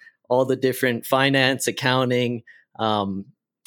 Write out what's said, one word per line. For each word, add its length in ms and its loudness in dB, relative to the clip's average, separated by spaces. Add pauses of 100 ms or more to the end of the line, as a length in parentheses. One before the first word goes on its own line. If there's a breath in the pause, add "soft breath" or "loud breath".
(300 loud breath)
all 160 2
the 100 0
different 480 -2
finance, 640 2
accounting, 760 0 (360 loud breath)
um, 480 -2 (400)